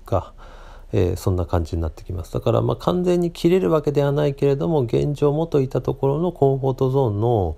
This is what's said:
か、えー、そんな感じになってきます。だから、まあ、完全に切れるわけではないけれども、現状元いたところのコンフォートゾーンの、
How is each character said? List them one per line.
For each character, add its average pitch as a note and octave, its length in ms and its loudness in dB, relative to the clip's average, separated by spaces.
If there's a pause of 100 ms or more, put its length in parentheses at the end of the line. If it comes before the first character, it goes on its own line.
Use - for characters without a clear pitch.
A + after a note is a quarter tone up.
か、 - 280 -4 (580)
え F#2 220 2
ー、 - 20 -8
そ - 140 -2
ん F#2 60 0
な F2 100 -2
感 E2+ 180 0
じ - 120 -6
に E2 60 -2
な D#2+ 60 -2
っ - 20 -6
て - 140 -16
き - 80 -10
ま F2 120 -6
す。 - 80 -20
だ A#2+ 80 -2
か A#2 120 0
ら、 A2+ 100 2
ま B2 120 0
あ、 - 20 -14
完 F3+ 280 0
全 F3 160 2
に F3 100 0
切 E3+ 200 0
れ F#3 100 4
る F3+ 100 0
わ D#3 120 2
け D3 100 -2
で C#3+ 100 2
は C#3+ 100 2
な D3 140 0
い C#3+ 80 0
け C#3+ 120 0
れ C#3 100 2
ど E3 120 -2
も、 D#3 140 2
現 C#3 320 0
状 C#3+ 180 2
元 D#3 280 0
い C3 80 0
た C3 140 -2
と C3 120 -2
こ C#3 140 0
ろ C#3+ 100 0
の E3+ 140 0
コ C3+ 220 4
ン C3+ 40 -2
フ C3 100 -2
ォ - 20 0
ー B2+ 40 0
ト C3 160 0
ゾ C3+ 180 2
ー - 20 0
ン G2+ 100 -2
の、 G#2+ 380 2